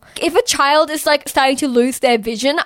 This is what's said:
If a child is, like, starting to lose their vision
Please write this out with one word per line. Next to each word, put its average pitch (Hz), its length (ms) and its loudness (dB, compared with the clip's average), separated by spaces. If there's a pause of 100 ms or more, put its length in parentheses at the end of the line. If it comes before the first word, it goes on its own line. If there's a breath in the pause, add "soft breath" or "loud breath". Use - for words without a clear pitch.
(200 loud breath)
If 320 140 -2
a 480 80 2
child 302 480 2
is, 302 160 -6
like, 294 240 0
starting 269 260 0
to 302 100 -2
lose 247 340 0
their 240 180 2
vision 233 480 -4